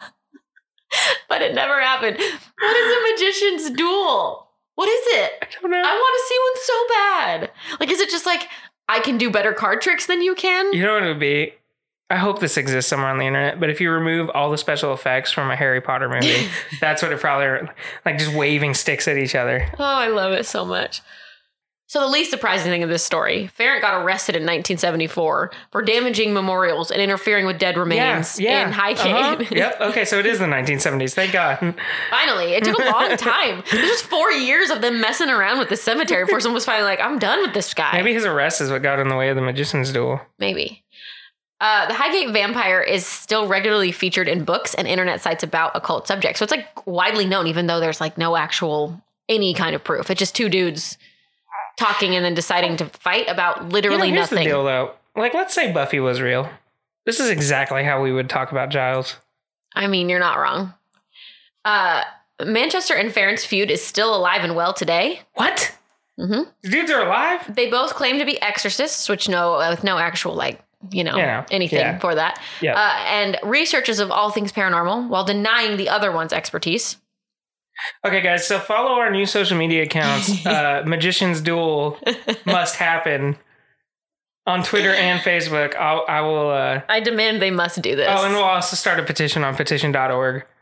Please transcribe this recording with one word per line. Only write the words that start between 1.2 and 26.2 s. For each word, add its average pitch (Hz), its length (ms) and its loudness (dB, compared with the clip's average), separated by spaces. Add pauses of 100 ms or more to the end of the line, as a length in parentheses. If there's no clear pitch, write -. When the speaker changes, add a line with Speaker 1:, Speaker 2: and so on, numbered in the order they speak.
Speaker 1:
But - 140 0
it 262 140 0
never 269 240 2
happened. 240 380 0
What 427 580 -2
is 480 200 2
a 453 160 2
magician's 359 640 0
duel? 330 680 0 (300)
What 370 120 0
is 480 200 0
it? 359 240 2 (100)
Speaker 2:
I - 40 -6 (140)
don't 359 120 -4
know. 359 120 2
Speaker 1:
I - 80 2
wanna 508 360 2
see 508 100 2
one 508 240 2
so 480 320 2
bad. 349 840 -2
Like, 285 100 -2
is 349 100 2
it 403 100 0
just 339 160 -4
like, 339 200 0 (420)
"I 226 120 2
can 240 180 0
do 240 100 2
better 208 240 2
card 214 280 0
tricks 349 260 0
than 359 160 2
you 370 140 2
can"? 381 360 0
Speaker 2:
You 180 120 2
know 214 100 4
what 208 80 2
it 180 60 0
would 151 100 -2
be? 147 360 0 (560)
I 180 80 2
hope 196 200 0
this 165 180 0
exists 131 340 0
somewhere 139 200 0
on 135 80 -2
the 131 80 -2
internet, 139 320 -2
but 160 120 0
if 151 100 -4
you 170 100 0
remove 165 400 0
all 143 220 0
the 151 60 -2
special 147 360 -2
effects 127 380 -2
from 139 180 0
a 127 60 0
Harry 131 240 2
Potter 131 280 -2
movie, 123 380 0 (180)
Speaker 1:
<laughs> - 160 -12
Speaker 2:
that's 156 220 0
what 165 80 0
it 147 80 -2
probably, 139 500 0 (380)
like, 151 120 0
just 151 140 0
waving 147 420 2
sticks - 340 0
at 147 80 0
each 135 180 -2
other. 127 320 0 (140)
Speaker 1:
Oh, - 40 0
I 269 240 0
love 196 240 0
it 190 140 -2
so 185 180 -4
much. - 380 -4 (840)
So - 140 -2
the 277 80 2
least 302 220 0
surprising 185 420 0
thing 170 100 0
of 170 60 -2
this 165 160 0
story, 180 440 -2
Farrant 254 340 0
got 190 200 0
arrested 190 340 0
in 156 100 0
nineteen 170 320 -2
seventy-four 160 720 0 (180)
for 208 120 -2
damaging 220 500 2